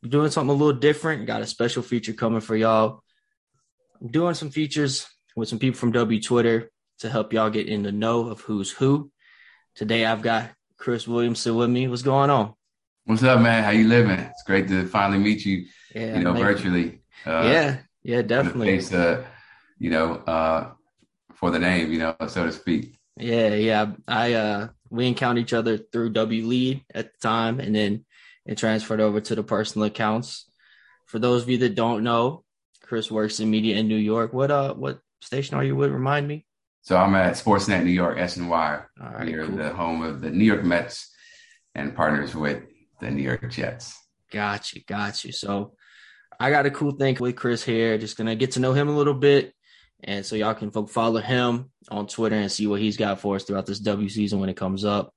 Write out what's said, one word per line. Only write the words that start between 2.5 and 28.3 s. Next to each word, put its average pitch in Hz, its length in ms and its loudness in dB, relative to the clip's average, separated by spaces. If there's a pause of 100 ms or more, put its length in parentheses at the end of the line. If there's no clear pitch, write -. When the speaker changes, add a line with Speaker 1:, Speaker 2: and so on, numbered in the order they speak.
Speaker 1:
y'all. 110 420 2 (1000)
I'm 120 80 -12
doing 165 240 0
some 156 160 -6
features 147 580 -2 (260)
with 113 140 -4
some 110 120 -6
people 131 200 0
from 117 140 0
W 113 280 2
Twitter 117 480 2 (300)
to 113 100 -10
help 107 220 -2
y'all 110 180 2
get 107 200 -4
in 104 120 -4
the 101 120 -4
know 117 340 0
of 110 140 -12
who's 98 280 -4
who. 143 420 0 (640)
Today 113 300 0
I've 110 160 0
got 113 300 0 (260)
Chris 117 300 -4
Williamson 120 480 0
with 120 140 2
me. 123 180 0
What's 123 140 -4
going 139 280 4
on? 110 240 2 (520)
Speaker 2:
What's 110 180 4
up, 127 160 8
man? 117 240 6
How 104 60 2
you 110 180 6
living? 113 320 6
It's - 240 -12
great 95 240 2
to 95 200 2
finally 101 320 2
meet 107 260 2
you, 95 220 0 (280)
Speaker 1:
Yeah, 113 220 -4
Speaker 2:
you 87 80 2
know, 87 80 2
Speaker 1:
thank - 60 2
you. 101 140 4
Speaker 2:
virtually. 87 480 0 (240)
Uh, 80 200 0
Speaker 1:
Yeah, 139 320 4 (260)
yeah, 120 140 -2
Speaker 2:
in 120 60 2
the - 0 -
Speaker 1:
definitely. 117 440 0 (100)
Speaker 2:
face, 90 140 -4
uh, 85 320 2 (540)
you 85 120 -4
know, 80 260 0
uh, 80 560 -2 (640)
for 87 180 -2
the 85 80 0
name, 85 320 0
you 82 80 -2
know, 82 160 -2 (140)
so 87 160 -2
to 80 80 -2
speak. - 440 -4 (200)
Speaker 1:
Yeah, 117 380 0
yeah. 107 360 2 (160)
I, 120 260 0
uh, 107 340 -2 (220)
we 117 160 -2
encountered 120 360 0
each 113 100 -4
other 113 260 0
through 117 340 -4
W 113 360 0
Lead 127 460 -2
at 113 180 -8
the - 80 -20
time, 113 400 0
and 107 160 -2
then 104 300 0 (400)